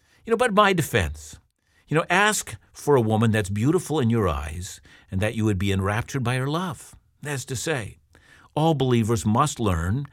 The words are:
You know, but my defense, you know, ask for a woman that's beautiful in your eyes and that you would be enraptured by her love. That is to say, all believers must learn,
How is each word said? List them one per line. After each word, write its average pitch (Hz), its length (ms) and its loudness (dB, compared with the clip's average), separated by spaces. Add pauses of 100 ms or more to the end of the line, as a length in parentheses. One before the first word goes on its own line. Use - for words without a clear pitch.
(240)
You 220 60 -4
know, 226 60 2
but 233 180 0
my 202 180 6
defense, 104 680 -2 (500)
you 147 80 -2
know, 170 120 0
ask 202 480 0 (160)
for - 220 2
a 127 60 6
woman 110 300 4
that's 104 200 0
beautiful 143 480 0
in 113 120 2
your 110 180 2
eyes 78 520 -8 (300)
and 95 100 -4
that 107 140 -2
you 110 100 -2
would 104 140 2
be 98 140 0
enraptured 104 500 -2
by 123 140 -2
her 131 100 -4
love. 160 480 -8 (280)
That 147 120 -6
is 127 120 -8
to 127 100 -8
say, 123 420 -6 (560)
all 156 200 4
believers 117 520 2
must 127 320 2
learn, 101 540 0